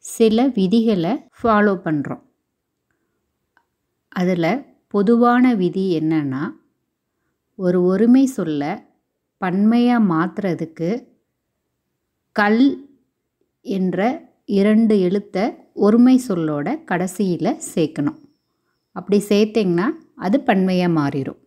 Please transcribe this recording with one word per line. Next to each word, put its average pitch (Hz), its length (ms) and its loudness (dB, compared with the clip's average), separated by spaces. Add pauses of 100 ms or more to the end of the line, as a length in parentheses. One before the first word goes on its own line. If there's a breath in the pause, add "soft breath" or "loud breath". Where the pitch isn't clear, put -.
சில 226 440 0
விதிகளை 208 600 0 (220)
ஃபாலோ 208 440 0
பண்றோம். 147 460 -6 (1900)
அதுல 180 340 -2 (420)
பொதுவான 240 560 2 (100)
விதி 185 300 -2 (100)
என்னன்னா, 156 480 -2 (1160)
ஒரு 180 260 0
ஒருமை 233 420 4
சொல்ல 160 360 -4 (800)
பன்மையா 220 640 2
மாத்துறதுக்கு 170 840 -4 (1500)
கல் 214 280 2 (1000)
என்ற 185 340 -4 (520)
இரண்டு 214 500 2
எழுத்தை 190 440 -2 (320)
ஒருமை 240 420 4
சொல்லோட 165 560 -4 (100)
கடைசியில 180 680 -2 (120)
சேர்க்கணும். 147 540 -4 (800)
அப்படி 196 260 0
சேர்த்தீங்கன்னா, 208 640 0 (300)
அது 202 240 -2
பன்மையா 185 520 0
மாறிடும். 143 540 -4